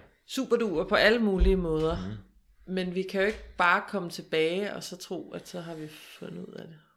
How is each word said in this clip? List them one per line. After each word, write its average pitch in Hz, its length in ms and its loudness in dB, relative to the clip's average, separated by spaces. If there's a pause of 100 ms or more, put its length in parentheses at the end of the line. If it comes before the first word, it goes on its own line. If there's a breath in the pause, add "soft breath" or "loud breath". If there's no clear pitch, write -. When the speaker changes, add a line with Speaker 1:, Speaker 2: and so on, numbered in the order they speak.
(260)
Speaker 1:
superduper 220 580 0
på 208 100 0
alle 214 240 6
mulige 190 380 6
måder. 160 520 0
Speaker 2:
Mm. - 640 -14
Speaker 1:
Men 180 200 -2
vi 185 80 -2
kan 190 180 -2
jo 196 60 4
ikke 214 180 -4 (140)
bare 185 300 6
komme 175 220 -4
tilbage 170 640 -2
og - 80 -10
så - 140 -12
tro, - 340 -10
at - 180 -12
så 180 120 -10
har 165 140 -12
vi 156 140 -10
fundet - 560 -14
ud - 100 -16
af - 120 -12
det. 160 100 -20 (200)